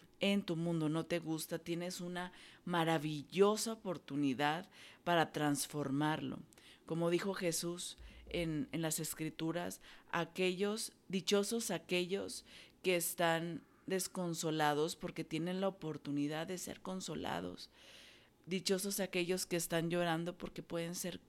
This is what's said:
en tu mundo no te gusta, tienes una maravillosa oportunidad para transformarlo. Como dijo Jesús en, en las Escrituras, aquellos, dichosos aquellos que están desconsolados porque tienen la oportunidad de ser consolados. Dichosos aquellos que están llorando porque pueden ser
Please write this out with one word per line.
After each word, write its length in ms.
en 240
tu 120
mundo 340
no 160
te 120
gusta, 400
tienes 440
una 300
maravillosa 1080
oportunidad 960
para 280
transformarlo. 1040
Como 240
dijo 240
Jesús 640
en, 420
en 120
las 160
Escrituras, 840
aquellos, 800
dichosos 640
aquellos 760
que 120
están 680
desconsolados 1080
porque 280
tienen 380
la 60
oportunidad 800
de 140
ser 200
consolados. 920
Dichosos 540
aquellos 480
que 80
están 340
llorando 480
porque 240
pueden 320
ser 360